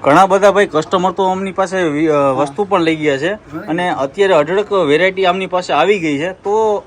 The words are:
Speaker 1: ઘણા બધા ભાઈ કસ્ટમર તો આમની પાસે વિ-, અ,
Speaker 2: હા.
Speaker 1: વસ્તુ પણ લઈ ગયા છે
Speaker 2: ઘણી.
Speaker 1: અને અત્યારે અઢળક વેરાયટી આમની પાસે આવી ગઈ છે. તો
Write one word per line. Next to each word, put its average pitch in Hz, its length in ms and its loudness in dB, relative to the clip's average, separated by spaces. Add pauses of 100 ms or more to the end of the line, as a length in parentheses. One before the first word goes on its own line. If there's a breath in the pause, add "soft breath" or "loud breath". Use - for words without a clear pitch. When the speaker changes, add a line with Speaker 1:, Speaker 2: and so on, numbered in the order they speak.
Speaker 1:
ઘણા 190 240 6
બધા 196 240 4
ભાઈ 196 160 2
કસ્ટમર 180 460 -2
તો 190 100 -4
આમની 190 300 -2
પાસે 190 300 -2
વિ-, 156 260 0
અ, 151 40 2
Speaker 2:
હા. 139 200 2
Speaker 1:
વસ્તુ 143 320 -2
પણ 190 160 0
લઈ 160 160 0
ગયા 151 200 -2
છે 160 180 -4
Speaker 2:
ઘણી. 175 340 -14
Speaker 1:
અને 175 220 -2
અત્યારે 180 440 0
અઢળક 180 380 0
વેરાયટી 185 540 0
આમની 185 200 -2
પાસે 180 260 -4
આવી 180 260 2
ગઈ 151 200 -2
છે. 170 140 -4
તો 208 540 -2